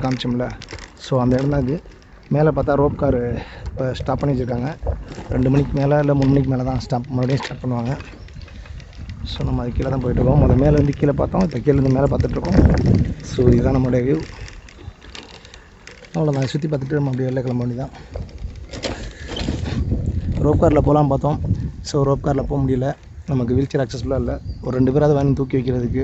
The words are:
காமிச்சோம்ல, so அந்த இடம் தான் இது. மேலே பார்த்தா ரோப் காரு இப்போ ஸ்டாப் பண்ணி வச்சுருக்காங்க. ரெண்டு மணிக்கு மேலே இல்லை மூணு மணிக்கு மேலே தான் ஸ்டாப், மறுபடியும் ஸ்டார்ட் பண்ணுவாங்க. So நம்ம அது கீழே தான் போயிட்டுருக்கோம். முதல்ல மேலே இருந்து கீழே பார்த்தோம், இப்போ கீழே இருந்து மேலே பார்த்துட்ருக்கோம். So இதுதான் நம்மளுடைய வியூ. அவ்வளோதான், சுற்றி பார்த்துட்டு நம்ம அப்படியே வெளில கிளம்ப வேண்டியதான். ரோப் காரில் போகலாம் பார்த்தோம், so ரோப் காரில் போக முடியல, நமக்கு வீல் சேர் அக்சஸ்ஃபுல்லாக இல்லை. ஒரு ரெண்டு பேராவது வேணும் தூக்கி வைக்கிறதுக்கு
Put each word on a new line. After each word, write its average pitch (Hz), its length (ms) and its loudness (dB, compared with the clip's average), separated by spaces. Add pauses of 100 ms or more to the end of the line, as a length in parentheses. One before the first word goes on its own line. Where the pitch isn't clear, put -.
காமிச்சோம்ல, 123 420 -2 (600)
so 135 180 2
அந்த 123 160 4
இடம் 143 160 0
தான் 139 100 2
இது. 135 100 -2 (600)
மேலே 151 200 4
பார்த்தா 139 260 2
ரோப் 143 200 2
காரு 131 180 2 (500)
இப்போ - 160 -4 (140)
ஸ்டாப் 131 220 -2
பண்ணி 143 120 2
வச்சுருக்காங்க. 123 360 -2 (640)
ரெண்டு 127 200 2
மணிக்கு 139 260 2
மேலே 139 240 4
இல்லை 143 160 4
மூணு 135 120 4
மணிக்கு 135 220 4
மேலே 127 160 0
தான் 127 160 -2
ஸ்டாப், 127 300 -2
மறுபடியும் 127 280 0
ஸ்டார்ட் - 200 -10
பண்ணுவாங்க. 123 300 -2 (1400)
So 143 160 -6
நம்ம 127 160 0
அது 123 140 -4
கீழே 127 160 0
தான் 131 100 -2
போயிட்டுருக்கோம். 127 400 2
முதல்ல 131 200 6
மேலே 147 160 6
இருந்து 143 200 2
கீழே 143 220 2
பார்த்தோம், 175 260 2
இப்போ 135 180 -4
கீழே 143 120 6
இருந்து 131 200 4
மேலே 139 160 2
பார்த்துட்ருக்கோம். 131 440 0 (760)
So - 80 -6 (140)
இதுதான் 123 240 2
நம்மளுடைய 127 300 2
வியூ. 143 100 2 (2000)
அவ்வளோதான், 139 380 0
சுற்றி 156 160 -2
பார்த்துட்டு 143 300 -2
நம்ம 139 120 0
அப்படியே 127 180 -2
வெளில 127 180 -2
கிளம்ப 123 180 0
வேண்டியதான். 123 280 -6 (2500)
ரோப் 151 180 4
காரில் 147 240 4
போகலாம் 147 260 4
பார்த்தோம், 143 260 0 (500)
so 139 200 0
ரோப் 139 180 0
காரில் 135 240 0
போக 143 120 -2
முடியல, 131 260 0 (420)
நமக்கு 123 260 0
வீல் 135 160 0
சேர் 139 100 2
அக்சஸ்ஃபுல்லாக 127 400 -4
இல்லை. 131 140 -2 (260)
ஒரு 127 140 -4
ரெண்டு 131 180 4
பேராவது 147 220 4
வேணும் 139 240 2
தூக்கி 135 160 -2
வைக்கிறதுக்கு 123 460 0